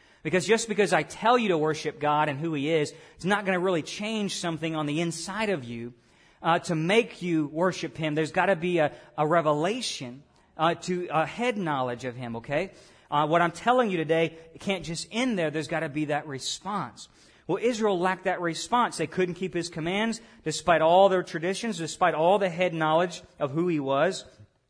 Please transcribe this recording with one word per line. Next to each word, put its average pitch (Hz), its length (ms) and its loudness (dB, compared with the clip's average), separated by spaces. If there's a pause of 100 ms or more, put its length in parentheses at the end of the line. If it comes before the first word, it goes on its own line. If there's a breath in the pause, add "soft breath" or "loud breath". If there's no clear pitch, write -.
(220 soft breath)
Because 165 240 0
just 220 220 2
because 202 240 2
I 156 120 4
tell 240 340 2
you 226 100 0
to 170 100 2
worship 151 420 -2
God 147 280 2
and 139 100 -4
who 165 140 -4
he 147 180 -2
is, 151 220 0 (240 loud breath)
it's - 80 -12
not 202 220 0
gonna 185 140 0
really 180 220 0
change 208 540 -4
something 165 380 -4
on 156 120 -2
the 147 140 -2
inside 190 480 -4
of 165 160 -2
you, 117 300 -10 (480 soft breath)
uh, 170 180 4
to 175 140 -4
make 180 480 2
you 165 260 0
worship 170 480 -2
him. 151 180 -2
There's 151 180 0
gotta 190 240 4
be 175 220 0
a, 151 140 2 (240 loud breath)
a 151 100 2
revelation, 151 960 0 (340 soft breath)
uh, 165 180 2
to 180 360 -6
a 156 140 2
head 220 320 -4
knowledge 135 480 -2
of 120 120 -8
him, 120 200 -8
okay? 147 360 -4 (380 loud breath)
Uh, 147 160 2
what 170 160 4
I'm 165 100 2
telling 240 380 2
you 180 60 -2
today, 160 400 0 (180 loud breath)
it - 60 -20
can't 185 240 -4
just 160 280 -8
end 233 260 -2
there. 160 120 0
There's 147 180 -4
gotta 160 200 -4
be 147 180 -4
that 147 200 -2
response. 147 840 -8 (380 soft breath)
Well, 226 160 0
Israel 214 360 2
lacked 185 260 -2
that 180 160 0
response. 180 580 0
They 160 80 -2
couldn't 180 300 -2
keep 185 180 -6
his 170 160 -4
commands, 196 500 -2 (240 loud breath)
despite 160 380 2
all 180 260 8
their 185 140 2
traditions, 185 560 -4
despite 165 360 0
all 170 240 4
the 190 120 0
head 170 240 0
knowledge 160 480 2 (160)
of 143 140 -2
who 165 160 0
he 156 120 2
was. 139 440 2 (460)